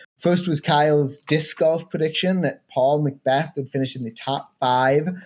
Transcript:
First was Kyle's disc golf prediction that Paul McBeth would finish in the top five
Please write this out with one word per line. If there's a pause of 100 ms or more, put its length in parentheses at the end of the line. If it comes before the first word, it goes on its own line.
(180)
First
was
Kyle's
disc
golf
prediction
that
Paul
McBeth
would
finish
in
the
top
five (200)